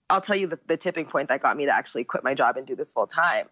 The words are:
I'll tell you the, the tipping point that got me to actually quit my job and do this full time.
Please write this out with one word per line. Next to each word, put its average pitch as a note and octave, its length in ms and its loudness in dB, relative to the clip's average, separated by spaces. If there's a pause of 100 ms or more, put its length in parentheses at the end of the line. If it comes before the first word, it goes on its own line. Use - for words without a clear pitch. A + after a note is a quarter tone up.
I'll F#3+ 120 4
tell G3+ 160 -2
you G3 100 0
the, D#3+ 200 -4
the E3 100 0
tipping E3 300 -4
point C3+ 220 -2
that C3+ 140 0
got B2 140 2
me D3 100 -2
to C3 80 4
actually A#2 300 -2
quit - 180 -6
my C3 120 0
job B2 220 2
and C3 100 -8
do C3 100 -6
this C#3+ 160 -8
full G#2+ 140 0
time. E3 460 0